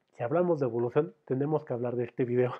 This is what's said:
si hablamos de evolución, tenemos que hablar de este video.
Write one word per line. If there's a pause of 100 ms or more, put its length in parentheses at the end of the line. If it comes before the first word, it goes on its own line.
(160)
si
hablamos
de
evolución, (120)
tenemos
que
hablar
de
este
video.